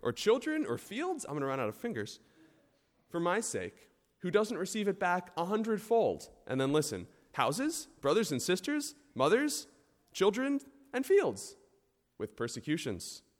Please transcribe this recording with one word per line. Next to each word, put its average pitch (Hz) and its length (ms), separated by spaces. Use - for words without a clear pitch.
or 120 100
children 277 520
or 120 140
fields," 302 460
I'm 147 100
gonna 143 120
run 135 120
out 117 100
of 107 60
fingers, 147 460
"for 170 100
my 175 220
sake, - 500
who 175 100
doesn't 214 260
receive 196 300
it 196 140
back 180 360
a 170 100
hundredfold." 214 840
And 131 140
then 135 120
listen, 117 360
"houses, 170 560
brothers 170 300
and 127 100
sisters, 277 540
mothers, 226 500
children, 254 480
and 262 120
fields, 349 520
with 107 180
persecutions." 120 840